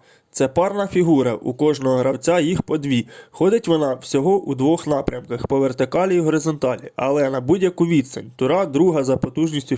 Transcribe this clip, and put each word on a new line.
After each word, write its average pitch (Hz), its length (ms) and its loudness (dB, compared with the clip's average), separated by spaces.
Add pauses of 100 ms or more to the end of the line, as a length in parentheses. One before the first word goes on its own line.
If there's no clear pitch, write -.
(320)
Це 135 160 0
парна 196 400 -2
фігура, 151 460 2
у 127 200 -6
кожного 135 440 0
гравця 127 420 0
їх 156 220 0
по - 160 -4
дві. 139 300 -2 (240)
Ходить 202 360 0
вона 156 260 2
всього 147 460 0
у 139 160 -6
двох 151 320 0
напрямках, 123 600 -4
по 139 120 2
вертикалі 135 560 0
і 175 40 4
горизонталі, 151 760 0
але 139 340 0
на 135 120 -2
будь-яку 175 460 0
відстань. 123 480 -2
Тура 165 300 0
друга 156 380 2
за 131 140 2
потужністю 151 600 -2